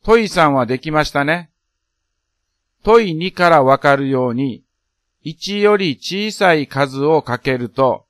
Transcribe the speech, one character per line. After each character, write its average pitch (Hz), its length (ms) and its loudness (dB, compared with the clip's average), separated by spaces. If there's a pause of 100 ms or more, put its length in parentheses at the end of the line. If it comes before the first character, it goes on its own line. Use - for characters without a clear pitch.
問 226 240 2
い - 20 -6
三 156 260 0
は 131 120 0
で 123 140 -6
き 156 120 -10
ま 151 140 0
し - 60 -10
た 143 120 -2
ね。 165 260 -4 (1300)
問 220 300 4
い - 20 -4
二 175 180 -6
か 175 180 2
ら 151 140 6
わ 135 140 4
か 143 180 2
る 139 140 -4
よ 127 200 -2
う 117 40 -6
に、 127 320 -6 (560)
一 190 400 -8
よ 208 160 4
り 180 180 -2
小 202 380 -8
さ 185 200 2
い 147 140 -2
数 135 380 -4
を 156 160 2
か 120 180 -6
け 131 180 -4
る 120 120 -8
と 127 400 -2